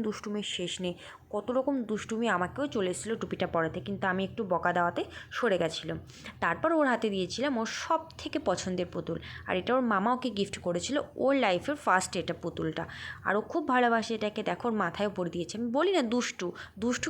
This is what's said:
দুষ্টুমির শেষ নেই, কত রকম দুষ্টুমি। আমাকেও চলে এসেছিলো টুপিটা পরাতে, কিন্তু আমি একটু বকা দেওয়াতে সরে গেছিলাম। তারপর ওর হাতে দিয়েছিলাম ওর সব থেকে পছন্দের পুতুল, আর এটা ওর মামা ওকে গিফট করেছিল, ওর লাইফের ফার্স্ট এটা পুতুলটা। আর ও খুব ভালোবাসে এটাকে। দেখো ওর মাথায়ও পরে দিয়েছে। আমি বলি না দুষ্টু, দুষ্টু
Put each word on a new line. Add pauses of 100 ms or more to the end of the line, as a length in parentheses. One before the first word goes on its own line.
দুষ্টুমির (220)
শেষ (100)
নেই, (400)
কত (100)
রকম (140)
দুষ্টুমি। (100)
আমাকেও (100)
চলে
এসেছিলো
টুপিটা
পরাতে,
কিন্তু
আমি
একটু (100)
বকা
দেওয়াতে (360)
সরে
গেছিলাম। (460)
তারপর (100)
ওর
হাতে
দিয়েছিলাম
ওর (140)
সব (200)
থেকে (120)
পছন্দের
পুতুল, (300)
আর
এটা
ওর (100)
মামা
ওকে
গিফট (100)
করেছিল, (260)
ওর (120)
লাইফের (100)
ফার্স্ট (100)
এটা
পুতুলটা। (440)
আর
ও (100)
খুব (100)
ভালোবাসে
এটাকে।
দেখো
ওর
মাথায়ও
পরে
দিয়েছে।
আমি (100)
বলি
না (120)
দুষ্টু, (360)
দুষ্টু